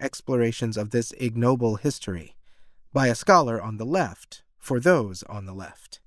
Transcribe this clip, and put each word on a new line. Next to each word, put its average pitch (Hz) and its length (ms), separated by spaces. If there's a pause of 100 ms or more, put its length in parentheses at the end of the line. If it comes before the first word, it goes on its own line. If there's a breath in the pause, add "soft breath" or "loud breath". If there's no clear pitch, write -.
explorations 117 760
of 107 140
this 117 220
ignoble 120 640
history, 98 580 (580)
by 135 140
a 120 80
scholar 127 480
on 107 160
the 113 80
left, 143 560 (160)
for 127 220
those 120 420
on 101 240
the 95 80
left. - 520